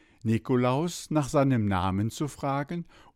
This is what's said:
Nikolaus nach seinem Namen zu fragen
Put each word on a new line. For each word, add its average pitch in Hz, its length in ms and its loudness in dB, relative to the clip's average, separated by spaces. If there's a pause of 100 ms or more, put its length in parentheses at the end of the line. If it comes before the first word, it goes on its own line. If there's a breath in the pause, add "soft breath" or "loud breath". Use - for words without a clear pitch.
(240 soft breath)
Nikolaus 127 880 0
nach 147 180 0
seinem 135 380 4
Namen 95 420 0
zu 151 180 -6
fragen 143 580 -6 (300 loud breath)